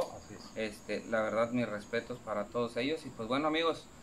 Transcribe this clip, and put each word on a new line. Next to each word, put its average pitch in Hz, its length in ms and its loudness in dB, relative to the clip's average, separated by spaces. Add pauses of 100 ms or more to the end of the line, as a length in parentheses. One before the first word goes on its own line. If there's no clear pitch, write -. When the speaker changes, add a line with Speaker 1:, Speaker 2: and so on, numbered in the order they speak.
(160)
Speaker 1:
Así - 180 -12
es. 110 380 -4
Speaker 2:
Este, 104 380 -4
la 113 120 4
verdad, 110 280 4
mis 123 180 4
respetos 117 520 -2
para 104 240 0
todos 120 320 0
ellos. 139 300 0
Y - 20 -6
pues 113 180 -6
bueno, 139 220 2
amigos, 160 380 2 (160)